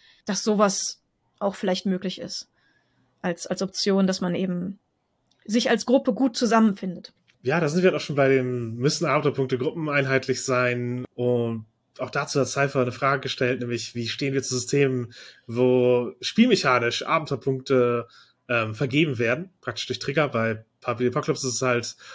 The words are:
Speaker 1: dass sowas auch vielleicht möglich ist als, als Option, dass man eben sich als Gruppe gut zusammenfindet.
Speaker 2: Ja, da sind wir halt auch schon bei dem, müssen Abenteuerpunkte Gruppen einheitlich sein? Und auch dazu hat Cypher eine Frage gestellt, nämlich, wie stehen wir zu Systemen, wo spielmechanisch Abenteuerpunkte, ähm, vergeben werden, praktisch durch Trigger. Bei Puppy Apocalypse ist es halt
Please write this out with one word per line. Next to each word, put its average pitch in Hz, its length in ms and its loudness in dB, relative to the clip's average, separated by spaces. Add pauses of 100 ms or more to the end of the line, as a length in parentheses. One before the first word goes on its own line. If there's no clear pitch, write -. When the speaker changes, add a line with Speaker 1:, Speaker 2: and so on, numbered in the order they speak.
(240)
Speaker 1:
dass 190 200 -4
sowas 208 580 2 (380)
auch 202 160 -2
vielleicht 185 280 -2
möglich 185 360 -4
ist - 280 -12 (720)
als, 175 260 -6
als 190 140 -4
Option, 196 440 2
dass 190 140 0
man 180 140 -2
eben 185 440 -4 (680)
sich 226 240 0
als 220 160 2
Gruppe 269 280 4
gut 254 240 0
zusammenfindet. 208 760 2 (300)
Speaker 2:
Ja, 139 160 0
da 165 100 2
sind 170 140 2
wir 180 80 8
halt 147 100 -2
auch - 40 -8
schon 147 120 -4
bei 135 120 4
dem, 123 480 0
müssen 151 300 0
Abenteuerpunkte 135 520 0
Gruppen 156 300 -4
einheitlich 135 560 0
sein? 123 600 -2 (100)
Und 117 520 -2 (320)
auch 123 120 -8
dazu 143 300 -2
hat 123 80 2
Cypher 139 320 0
eine 120 120 0
Frage 135 300 0
gestellt, 123 380 -2
nämlich, 120 340 -6
wie 120 140 -4
stehen 135 260 -4
wir 135 80 0
zu 127 120 -6
Systemen, 127 580 0 (340)
wo 123 760 4
spielmechanisch 131 840 2
Abenteuerpunkte, 131 1000 0 (400)
ähm, 113 260 -2
vergeben 139 440 0
werden, 127 320 -2 (100)
praktisch - 260 -8
durch - 140 -6
Trigger. 147 280 -2
Bei 113 360 -2 (160)
Puppy 123 260 -2
Apocalypse 135 400 -2
ist 123 80 -4
es - 80 -4
halt 120 340 -2 (180)